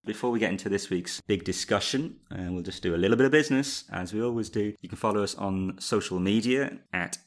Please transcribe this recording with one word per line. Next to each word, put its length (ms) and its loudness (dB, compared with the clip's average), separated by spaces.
Before 240 -2
we 80 2
get 140 2
into 160 -4
this 200 0
week's 340 -4
big 200 0
discussion, 800 -2
uh, 180 -6
we'll 140 -4
just 200 -10
do 120 0
a 20 2
little 200 6
bit 100 6
of 60 4
business, 580 2
as 240 -6
we 80 0
always 260 -2
do. 320 -2
You 80 -16
can 80 -10
follow 260 0
us 120 -2
on 460 -2
social 400 -2
media 580 2
at 340 -4